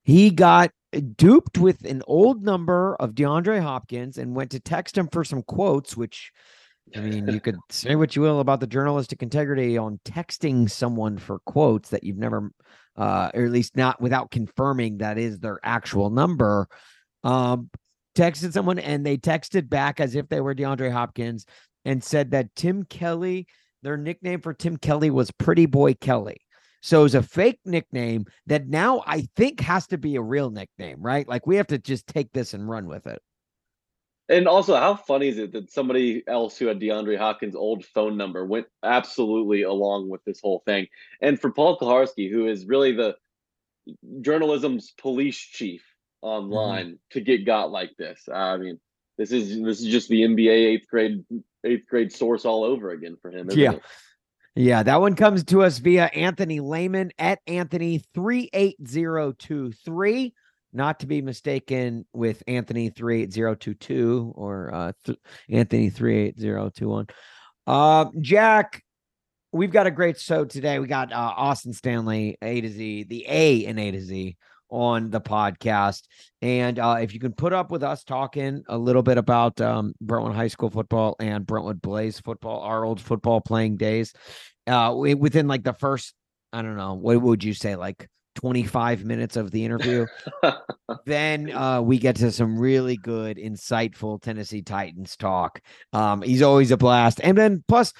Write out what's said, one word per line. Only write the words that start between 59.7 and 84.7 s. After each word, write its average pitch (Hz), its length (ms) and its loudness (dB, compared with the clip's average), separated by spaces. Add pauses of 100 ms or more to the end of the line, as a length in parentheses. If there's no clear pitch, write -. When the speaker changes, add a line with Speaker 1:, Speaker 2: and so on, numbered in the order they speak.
Speaker 1:
three, 208 640 -4 (400)
not 143 260 -2
to 135 80 -10
be 147 140 -2
mistaken 131 880 -6
with 113 340 -4
Anthony 117 440 -4
three 117 320 -2
eight 95 100 -6
zero 110 240 -2
two 107 180 -10
two 120 600 -2
or, 98 380 -8
uh, 87 180 -6 (140)
th-, 120 140 -8 (300)
Anthony 113 400 2
three 113 300 0
eight 104 180 -2
zero 104 320 -4
two 107 200 -8
one. 107 180 -6 (580)
Uh, 151 420 4 (120)
Jack, 208 640 4 (720)
we've 175 180 0
got 196 160 6
a 180 40 2
great 170 280 0
show 156 240 -2
today. 139 360 -4
We 135 80 -6
got, 131 260 -4
uh, 117 240 -4
Austin 135 340 -2
Stanley, 110 720 -4
A 120 180 -4
to 113 100 -8
Z, 104 360 -10
the 113 240 -12
A 143 360 4
in 110 140 -6
A 104 120 -4
to 95 100 -6
Z, 92 340 -8 (360)
on 117 400 -2
the 107 100 -2
podcast. 104 800 0 (400)
And, 123 380 -2
uh, 117 200 2
if 107 140 -4
you 113 60 -14
can 123 140 -6
put 170 200 -2
up 180 180 -4
with 156 120 -4
us 143 200 -6
talking 135 640 -6
a 117 100 -6
little 123 260 4
bit 123 140 4
about, 117 440 2
um, 113 400 -2
Brentwood 113 340 -4
High 113 120 -2
School 110 240 -4
football 110 480 -2
and 104 260 -4
Brentwood 98 360 -6
Blaze 107 380 -6
football, 113 420 -10
our 110 220 -4
old 113 160 -4
football 113 420 0
playing 110 360 0
days, 110 340 -2 (540)
uh, 120 240 2